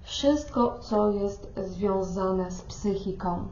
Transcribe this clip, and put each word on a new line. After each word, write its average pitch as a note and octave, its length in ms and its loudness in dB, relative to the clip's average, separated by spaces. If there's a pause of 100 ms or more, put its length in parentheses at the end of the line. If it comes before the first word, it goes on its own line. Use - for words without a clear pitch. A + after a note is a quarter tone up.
wszystko, C#4 720 2
co G#3 320 2
jest G3+ 460 -2
związane F#3+ 920 0
z F3+ 120 -8
psychiką. F#3+ 880 -2